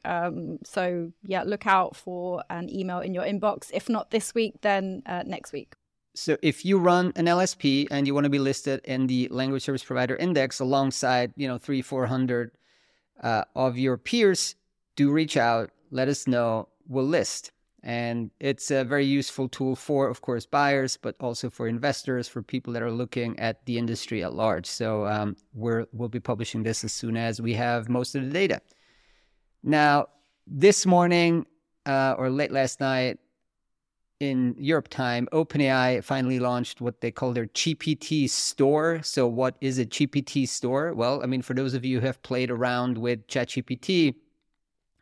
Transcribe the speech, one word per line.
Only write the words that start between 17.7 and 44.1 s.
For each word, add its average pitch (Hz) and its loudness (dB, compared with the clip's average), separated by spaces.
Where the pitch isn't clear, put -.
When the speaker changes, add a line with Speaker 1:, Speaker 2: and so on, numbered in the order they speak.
Speaker 2:
And 117 -4
it's 139 -4
a 135 2
very 139 0
useful 139 0
tool 131 -2
for, 139 0
of - -6
course, 120 -4
buyers, 143 2
but - -6
also 123 -6
for 117 -6
investors, 123 -2
for 117 -10
people 127 -8
that 113 -4
are 120 -2
looking 117 -4
at 113 -4
the 120 -2
industry 113 -4
at 71 -6
large. 101 0
So, 110 -2
um, 104 -2
we're, 113 -2
we'll 120 -6
be 117 -6
publishing 113 -4
this 110 -2
as 113 -6
soon 113 -4
as 117 -4
we 117 -2
have 120 0
most 123 -2
of 135 -2
the 131 -4
data. 170 0
Now, 147 4
this 156 6
morning, 175 6
uh, 135 2
or 131 0
late 139 0
last 131 0
night 131 0
in 127 2
Europe 147 0
time, 120 -2
Open 147 0
A 139 4
I 127 4
finally 131 0
launched 123 -2
what 120 -6
they 120 -2
call 127 -2
their 117 -2
G - -2
P 151 -2
T 147 0
store. 151 2
So 139 0
what 123 0
is 131 -2
a 123 2
G 131 0
P 139 -2
T 135 -2
store? 135 -2
Well, 120 0
I - -2
mean, 127 0
for 127 -4
those 131 0
of 123 -2
you 127 0
who 117 0
have 131 -4
played 127 -2
around 123 0
with 120 -2
Chat 135 -2
G - -4
P 131 -6
T, 160 2